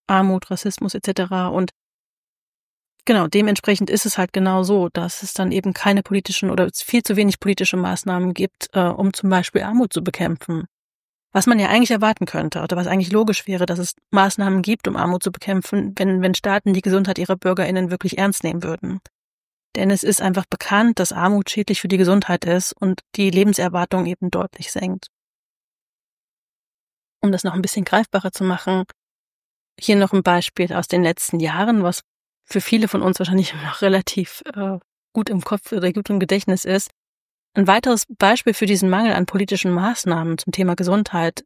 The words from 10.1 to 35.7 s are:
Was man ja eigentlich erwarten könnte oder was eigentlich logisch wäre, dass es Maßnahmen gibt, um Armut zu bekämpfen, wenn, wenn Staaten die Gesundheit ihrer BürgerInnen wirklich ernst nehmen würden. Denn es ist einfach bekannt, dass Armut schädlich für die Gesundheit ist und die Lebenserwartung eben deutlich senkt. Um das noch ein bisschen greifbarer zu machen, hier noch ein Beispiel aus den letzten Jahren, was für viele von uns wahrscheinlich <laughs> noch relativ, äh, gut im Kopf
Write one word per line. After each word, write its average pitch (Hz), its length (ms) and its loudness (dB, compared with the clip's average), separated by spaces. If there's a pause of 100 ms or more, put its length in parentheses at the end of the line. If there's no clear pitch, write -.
Was 196 140 2
man 240 120 6
ja 196 100 2
eigentlich 226 220 4
erwarten 214 360 0
könnte 160 340 -4
oder 160 160 -4
was 175 100 -2
eigentlich 185 240 0
logisch 214 360 2
wäre, 180 180 -2
dass 175 140 -2
es 175 160 -6 (160)
Maßnahmen 196 500 2
gibt, 202 280 -2
um 190 80 -4
Armut 180 260 0
zu 185 100 -2
bekämpfen, 196 640 -4
wenn, 190 240 0
wenn 185 140 2
Staaten 202 400 0
die 185 80 0
Gesundheit 190 360 0
ihrer 180 180 -2
BürgerInnen 185 540 0
wirklich 180 280 -4
ernst 196 260 0
nehmen 170 180 -4
würden. 180 380 -6 (760)
Denn 196 160 2
es 196 120 0
ist - 180 0
einfach 190 240 -2
bekannt, 220 540 0
dass 180 140 0
Armut 190 360 0
schädlich 208 320 -2
für 185 80 -4
die 190 100 2
Gesundheit 185 460 2
ist 175 280 -2
und 190 280 -2 (140)
die 196 160 0
Lebenserwartung 180 720 2
eben 180 260 -4
deutlich - 400 -6
senkt. 185 380 -6 (2250)
Um 202 100 2
das 185 100 -2
noch 170 120 -4
ein 185 80 -2
bisschen 185 220 -2
greifbarer 196 480 0
zu - 120 -4
machen, 185 400 0 (960)
hier 208 160 4
noch 196 160 4
ein 190 100 2
Beispiel 175 520 0
aus 175 140 -4
den 180 140 2
letzten 170 380 -2
Jahren, 190 420 0
was 175 200 -2 (460)
für 196 120 -2
viele 220 280 2
von 202 140 -2
uns 185 160 2
wahrscheinlich 185 360 0
<laughs> 151 80 -12
noch 151 200 -8
relativ, - 600 0 (120)
äh, 196 240 -4 (340)
gut 220 180 -2
im 190 120 -2
Kopf - 300 -6